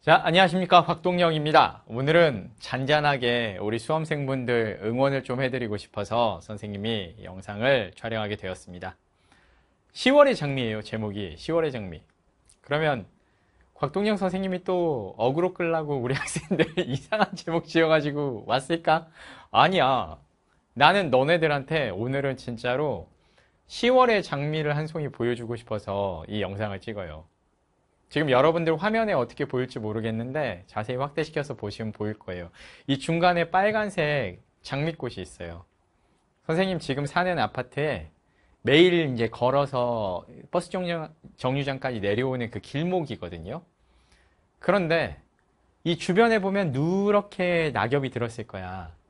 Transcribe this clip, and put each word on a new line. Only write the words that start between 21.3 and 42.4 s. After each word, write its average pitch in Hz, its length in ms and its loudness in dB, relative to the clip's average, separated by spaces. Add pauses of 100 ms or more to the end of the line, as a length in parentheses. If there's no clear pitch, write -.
오늘은 131 480 -2
진짜로 123 720 -4 (560)
시월의 240 560 4
장미를 147 560 -2
한 156 80 -2
송이 156 240 -6
보여주고 120 460 -4
싶어서 101 720 -6
이 104 160 -4
영상을 98 360 -6
찍어요. 85 460 -12 (840)
지금 147 200 0
여러분들 160 480 4
화면에 214 360 0
어떻게 131 320 -2
보일지 127 340 -4
모르겠는데 110 880 -4
자세히 110 280 -6
확대시켜서 147 600 -6
보시면 107 360 -8
보일 107 220 -4
거예요. 90 360 -10 (380)
이 139 120 0
중간에 170 500 0
빨간색 185 920 -2 (200)
장미꽃이 139 560 -6
있어요. 87 480 -12 (800)
선생님 180 340 0
지금 143 260 -4
사는 175 320 0
아파트에 127 720 -4 (500)
매일 165 520 6
이제 113 140 0
걸어서 120 960 -2 (260)
버스 175 180 -2
정류-, 170 400 -4 (280)
정류장까지 131 600 -2
내려오는 120 520 0